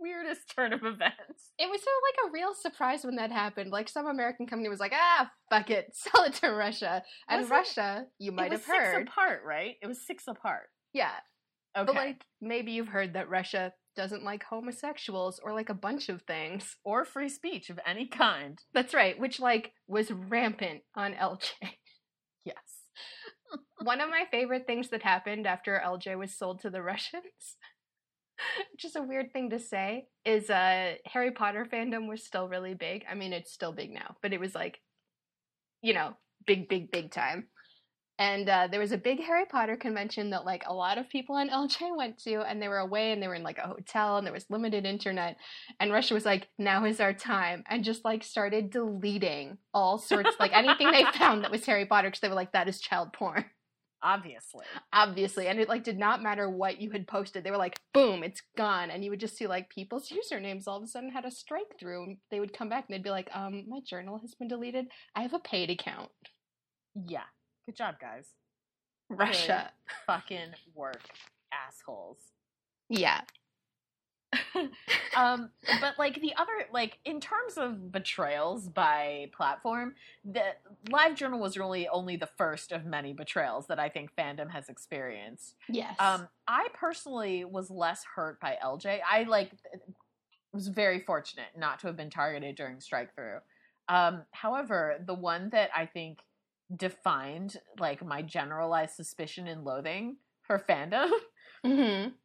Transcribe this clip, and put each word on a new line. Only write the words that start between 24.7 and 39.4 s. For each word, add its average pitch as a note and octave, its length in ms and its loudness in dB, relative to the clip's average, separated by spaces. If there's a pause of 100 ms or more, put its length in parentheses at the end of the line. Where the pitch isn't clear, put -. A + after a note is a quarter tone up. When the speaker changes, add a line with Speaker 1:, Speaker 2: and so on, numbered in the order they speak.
Speaker 2:
that A3 120 -4
happened G#3 440 2
after F#3+ 320 0
L F3+ 200 -2
J F#3+ 180 -6
was F#3+ 180 -8
sold F#3 260 -4
to G#3 100 -6
the F#3 120 -6
Russians, E4 720 -8 (840)
<laughs> - 340 -4
which - 120 -14
is E4 120 -8
a D4+ 60 -4
weird C4 300 -4
thing B3+ 180 -4
to A3+ 80 -2
say, A3 500 -4 (160)
is, G#3+ 260 4
uh, F#3 440 4 (120)
Harry B3 240 0
Potter A3 400 0
fandom A3+ 380 -2
was A3 160 -10
still F#3 240 -4
really F#3 260 -4
big. F#3 360 -6
I - 40 -6
mean, F#3+ 180 -6
it's F3 200 -8
still E3+ 200 -6
big - 200 -10
now, - 300 -12
but G3 100 -2
it F#3 80 -2
was, F#3+ 140 -6
like, - 260 -6 (1040)
you A3+ 120 2
know, D3+ 220 -2 (300)
big, F#3+ 220 4
big, F3+ 220 -2
big E3 200 -4
time. E3 380 -4 (720)
And, G3+ 300 2
uh, F#3 220 6
there G3 80 0
was G#3 140 0
a A3 60 0
big B3+ 260 0
Harry E4+ 220 2